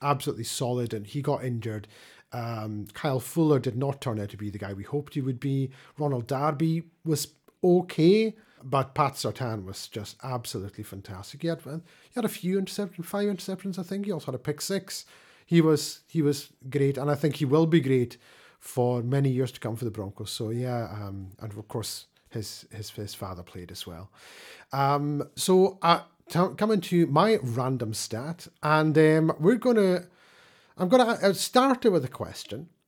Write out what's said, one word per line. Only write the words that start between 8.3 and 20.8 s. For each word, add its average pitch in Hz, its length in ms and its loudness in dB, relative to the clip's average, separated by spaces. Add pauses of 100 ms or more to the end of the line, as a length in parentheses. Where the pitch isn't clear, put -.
but 131 320 0
Pat 139 200 2
Surtain 113 500 -6
was 95 240 -12
just - 360 -12
absolutely 117 600 -8
fantastic. 98 580 -14
He 165 60 -4
had, 165 160 -4
he - 520 -16
had 226 100 -2
a 208 40 -2
few 190 320 -2
interceptions, 190 440 -8
five 202 220 -2
interceptions, 190 520 -6
I - 40 -6
think. 196 220 -6
He 208 60 -4
also 156 160 -6
had 131 80 -4
a 123 40 -8
pick 147 220 -6
six. - 440 -6 (400)
He 170 160 6
was, 156 460 2
he 165 140 -2
was 147 280 0 (200)
great, 139 280 0
and 139 120 -2
I 147 60 2
think 143 220 0
he 151 80 0
will 151 200 4
be 160 160 4
great 127 360 2 (420)
for 123 420 0
many 135 280 2
years 127 240 0
to - 60 -20
come 113 160 -6
for 117 100 -8
the 110 60 -4
Broncos. 107 400 -10
So, 110 200 -6
yeah, 120 400 -4